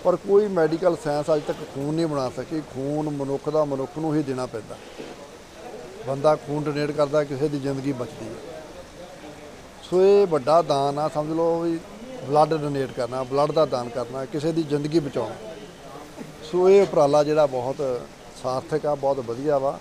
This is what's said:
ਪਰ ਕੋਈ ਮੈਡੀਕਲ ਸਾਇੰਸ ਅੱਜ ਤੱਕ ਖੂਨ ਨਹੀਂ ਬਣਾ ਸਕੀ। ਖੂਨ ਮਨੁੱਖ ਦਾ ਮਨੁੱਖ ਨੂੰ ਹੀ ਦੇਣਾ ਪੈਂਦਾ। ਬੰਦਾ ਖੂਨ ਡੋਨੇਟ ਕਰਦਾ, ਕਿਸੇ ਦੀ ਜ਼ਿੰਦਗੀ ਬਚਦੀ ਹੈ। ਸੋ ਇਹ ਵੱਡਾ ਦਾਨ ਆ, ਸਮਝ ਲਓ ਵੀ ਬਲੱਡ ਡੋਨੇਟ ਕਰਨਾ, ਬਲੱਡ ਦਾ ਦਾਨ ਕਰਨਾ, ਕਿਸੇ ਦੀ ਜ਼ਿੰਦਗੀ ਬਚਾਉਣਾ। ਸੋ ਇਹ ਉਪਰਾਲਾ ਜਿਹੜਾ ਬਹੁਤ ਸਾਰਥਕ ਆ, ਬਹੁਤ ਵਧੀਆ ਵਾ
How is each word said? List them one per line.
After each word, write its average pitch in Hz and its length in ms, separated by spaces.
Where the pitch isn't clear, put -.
ਪਰ 180 120
ਕੋਈ 202 320
ਮੈਡੀਕਲ 165 560
ਸਾਇੰਸ 147 300
ਅੱਜ 151 120
ਤੱਕ 165 120
ਖੂਨ 143 200
ਨਹੀਂ 165 120
ਬਣਾ 139 300
ਸਕੀ। 143 240
ਖੂਨ 147 360
ਮਨੁੱਖ 139 400
ਦਾ 151 140
ਮਨੁੱਖ 135 340
ਨੂੰ 156 160
ਹੀ 156 80
ਦੇਣਾ 127 240
ਪੈਂਦਾ। 117 300
ਬੰਦਾ 139 300
ਖੂਨ 147 280
ਡੋਨੇਟ 147 260
ਕਰਦਾ, 147 340
ਕਿਸੇ 139 240
ਦੀ 143 100
ਜ਼ਿੰਦਗੀ 139 340
ਬਚਦੀ 117 360
ਹੈ। - 60
ਸੋ 185 120
ਇਹ 202 240
ਵੱਡਾ 156 360
ਦਾਨ 143 360
ਆ, 151 160
ਸਮਝ 151 220
ਲਓ 165 240
ਵੀ 165 180
ਬਲੱਡ 151 260
ਡੋਨੇਟ 139 420
ਕਰਨਾ, 127 260
ਬਲੱਡ 139 300
ਦਾ 156 140
ਦਾਨ 123 220
ਕਰਨਾ, 127 360
ਕਿਸੇ 156 280
ਦੀ 165 100
ਜ਼ਿੰਦਗੀ 147 380
ਬਚਾਉਣਾ। 127 340
ਸੋ 180 180
ਇਹ 196 140
ਉਪਰਾਲਾ 147 420
ਜਿਹੜਾ 151 220
ਬਹੁਤ 127 540
ਸਾਰਥਕ 135 440
ਆ, 147 80
ਬਹੁਤ 135 260
ਵਧੀਆ 131 380
ਵਾ 135 220